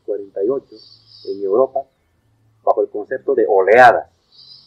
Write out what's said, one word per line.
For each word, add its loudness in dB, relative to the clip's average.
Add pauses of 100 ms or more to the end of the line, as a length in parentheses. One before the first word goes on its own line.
cuarenta -8
y -2
ocho -8 (540)
en -10
Europa -2 (800)
bajo -2
el -4
concepto -8
de 0
oleadas. 4 (580)